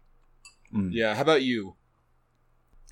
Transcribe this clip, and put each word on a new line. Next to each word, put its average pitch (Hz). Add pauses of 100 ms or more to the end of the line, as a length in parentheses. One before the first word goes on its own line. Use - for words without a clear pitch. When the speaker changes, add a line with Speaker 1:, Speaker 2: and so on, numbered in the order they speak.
(760)
Speaker 1:
Mm. 95
Speaker 2:
Yeah, 110
how 123
about 147
you? 110 (1160)